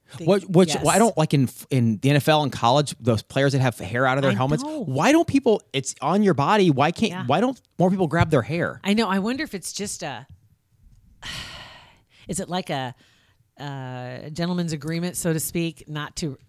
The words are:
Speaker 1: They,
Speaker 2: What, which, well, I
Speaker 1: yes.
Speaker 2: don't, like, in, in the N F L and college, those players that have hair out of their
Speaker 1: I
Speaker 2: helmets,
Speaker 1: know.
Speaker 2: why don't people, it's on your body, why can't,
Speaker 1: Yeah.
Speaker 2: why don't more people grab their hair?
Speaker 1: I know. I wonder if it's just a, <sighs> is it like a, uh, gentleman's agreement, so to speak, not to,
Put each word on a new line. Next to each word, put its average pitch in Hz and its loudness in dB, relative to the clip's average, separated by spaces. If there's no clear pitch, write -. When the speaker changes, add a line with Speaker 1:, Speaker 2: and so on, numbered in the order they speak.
Speaker 1:
They, 170 -10
Speaker 2:
What, 196 2
which, 165 6
well, 143 0
I 160 6
Speaker 1:
yes. 190 6
Speaker 2:
don't, 226 4
like, 156 2
in, 131 4
in 117 2
the 135 2
N 147 4
F 143 0
L 151 4
and 131 -4
college, 131 2
those 113 0
players 139 0
that 135 2
have 127 0
hair 120 -2
out 131 2
of 139 -2
their 135 2
Speaker 1:
I - 2
Speaker 2:
helmets, 151 0
Speaker 1:
know. 294 -8
Speaker 2:
why 151 0
don't 330 4
people, 262 0
it's 135 -4
on 175 2
your 190 4
body, 180 4
why 143 2
can't, 214 -2
Speaker 1:
Yeah. 151 -8
Speaker 2:
why 143 2
don't 254 -2
more 185 2
people 190 0
grab 165 2
their 139 4
hair? 147 -6
Speaker 1:
I 202 0
know. 220 2
I 190 0
wonder 240 -4
if - -10
it's - -12
just - -10
a, 131 -10
<sighs> - -14
is 190 -6
it 175 -8
like 180 -6
a, 131 -6
uh, 127 -12
gentleman's 170 -4
agreement, 165 -6
so 170 -2
to 160 -2
speak, 165 -6
not 151 -10
to, 143 -6